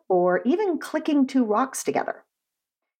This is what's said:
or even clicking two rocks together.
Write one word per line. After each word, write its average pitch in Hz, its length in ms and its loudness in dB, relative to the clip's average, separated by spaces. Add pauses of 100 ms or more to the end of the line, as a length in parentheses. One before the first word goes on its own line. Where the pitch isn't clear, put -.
or 180 360 2
even 349 340 0
clicking 302 480 0
two 262 180 0
rocks 220 380 -2
together. - 420 -4 (760)